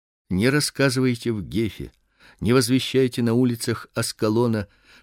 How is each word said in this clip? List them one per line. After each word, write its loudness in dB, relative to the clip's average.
Не 2
рассказывайте 0
в -4
Гефе, -6
не 2
возвещайте 2
на 2
улицах -2
Аскалона, -2